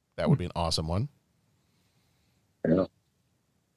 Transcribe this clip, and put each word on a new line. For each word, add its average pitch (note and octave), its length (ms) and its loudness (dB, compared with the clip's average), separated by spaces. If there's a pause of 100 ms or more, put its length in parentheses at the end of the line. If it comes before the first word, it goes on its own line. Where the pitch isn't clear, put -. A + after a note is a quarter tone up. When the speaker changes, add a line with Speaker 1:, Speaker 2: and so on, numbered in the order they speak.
(180)
Speaker 1:
that D#2+ 120 0
would C#3+ 100 4
be F2+ 60 -6
an F2 100 -8
awesome E2 320 -2
one. G2 220 -2 (1600)
Speaker 2:
Yeah. F2 180 2 (920)